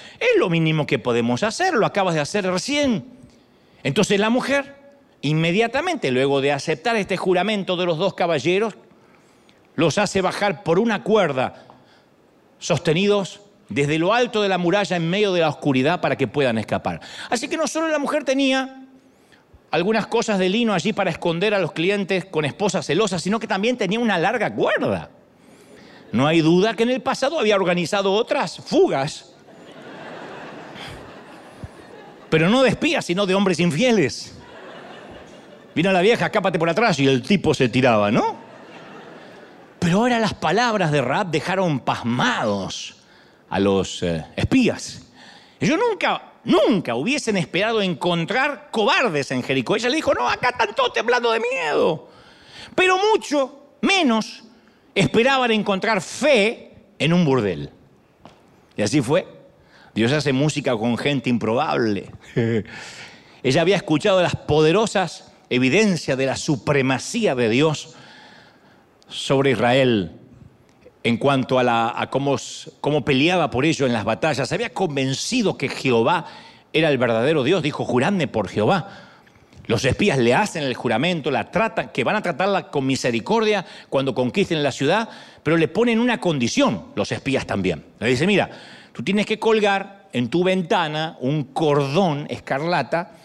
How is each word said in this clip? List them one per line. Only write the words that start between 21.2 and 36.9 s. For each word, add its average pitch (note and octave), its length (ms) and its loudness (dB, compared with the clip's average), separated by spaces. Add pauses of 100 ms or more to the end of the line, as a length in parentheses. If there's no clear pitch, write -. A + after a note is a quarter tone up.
a G3 60 2
los D#3 100 -2
clientes F#3+ 540 -2
con D#3 200 -4
esposas F3 400 -2
celosas, F3+ 380 0
sino G#3+ 160 0
que A3 80 -10
también G#3+ 320 -2
tenía G#3+ 220 -2
una G#3 180 0
larga F#3+ 340 0
cuerda. A#2 580 -2 (1040)
No B2+ 140 2
hay E3 140 4
duda F3+ 340 4
que A3+ 80 -2
en A#3+ 80 2
el B3+ 100 -2
pasado C#4 380 -2
había G#3+ 160 2
organizado F#3+ 580 0
otras A3+ 460 -2
fugas, D#3+ 760 0 (3000)
pero D#3+ 200 2
no B3+ 160 4
de A3+ 60 4
espías, - 340 0
sino F#3+ 220 -2
de F#3 100 2
hombres F#3+ 240 2
infieles. F3 760 0 (1400)
Vino F#3+ 180 2
la F3+ 80 4
vieja, G3 260 4
"Escápate F#3 320 0
por E3 100 0
atrás", F#3 300 2